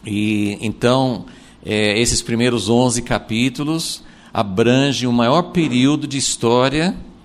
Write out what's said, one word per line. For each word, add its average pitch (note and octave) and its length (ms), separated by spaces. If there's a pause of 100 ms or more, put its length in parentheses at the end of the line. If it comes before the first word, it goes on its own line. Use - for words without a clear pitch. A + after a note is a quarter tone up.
E, G#2 540
então, A#2+ 640 (380)
é, G#2 340
esses A#2+ 240
primeiros A#2 460
onze A#2+ 340
capítulos C3 1000 (300)
abrangem A#2 760
o A#2+ 40
maior A#2+ 300
período D3 640
de C#3 120
história C3+ 800 (280)